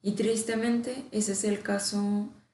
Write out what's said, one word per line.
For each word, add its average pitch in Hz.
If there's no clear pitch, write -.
Y 196
tristemente, 233
ese 208
es 196
el 208
caso 202